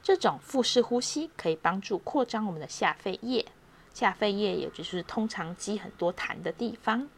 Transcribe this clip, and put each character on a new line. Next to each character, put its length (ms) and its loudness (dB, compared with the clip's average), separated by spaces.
这 140 6
种 240 2
腹 200 0
式 200 6
呼 180 2
吸 380 -4
可 120 0
以 60 2
帮 240 2
助 200 -2
扩 260 2
张 200 -2
我 60 -2
们 80 -6
的 80 -10
下 320 0
肺 220 -4
叶， 240 0
下 180 4
肺 220 2
叶 240 2
也 140 -2
就 120 -12
是 200 -4
通 260 -2
常 260 -6
积 240 -4
很 120 -10
多 220 0
痰 280 -6
的 100 -2
地 300 -4
方。 260 0